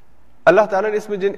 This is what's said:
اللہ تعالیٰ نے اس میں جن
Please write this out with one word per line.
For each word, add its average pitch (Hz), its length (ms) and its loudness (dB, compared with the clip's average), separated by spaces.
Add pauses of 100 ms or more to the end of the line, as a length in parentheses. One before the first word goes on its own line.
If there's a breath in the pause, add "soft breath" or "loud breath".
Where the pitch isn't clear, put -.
(460)
اللہ 180 160 6
تعالیٰ 208 300 -2
نے 208 60 -4
اس 208 120 -10
میں 202 80 -6
جن 196 200 -2